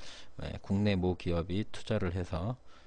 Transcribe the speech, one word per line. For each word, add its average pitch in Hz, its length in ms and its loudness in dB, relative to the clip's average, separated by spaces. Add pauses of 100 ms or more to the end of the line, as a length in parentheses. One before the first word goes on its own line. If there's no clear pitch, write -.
(360)
네, - 240 -6
국내 101 360 4
모기업이 90 760 2
투자를 101 420 0
해서, 92 420 -2 (300)